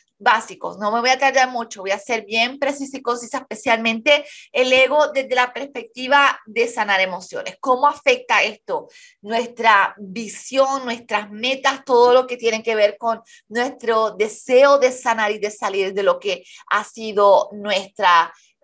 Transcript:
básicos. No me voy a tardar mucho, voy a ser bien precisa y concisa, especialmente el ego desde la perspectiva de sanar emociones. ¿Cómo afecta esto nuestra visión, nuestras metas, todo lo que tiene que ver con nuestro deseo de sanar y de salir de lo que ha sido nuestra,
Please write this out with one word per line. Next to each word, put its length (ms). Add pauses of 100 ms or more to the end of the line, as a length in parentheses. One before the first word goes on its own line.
(180)
básicos. 600
No 160
me 80
voy 80
a 100
tardar 300
mucho, 320
voy 100
a 80
ser 240
bien 340
precisa 400
y 40
concisa, 380
especialmente 840 (280)
el 180
ego 400
desde 240
la 160
perspectiva 920
de 240
sanar 320
emociones. 580
¿Cómo 260
afecta 560
esto 460 (340)
nuestra 760
visión, 880
nuestras 440
metas, 540
todo 300
lo 140
que 100
tiene 260
que 120
ver 220
con 240 (280)
nuestro 640
deseo 680
de 140
sanar 380
y 80
de 120
salir 420
de 100
lo 140
que 280 (220)
ha 180
sido 640
nuestra, 840 (300)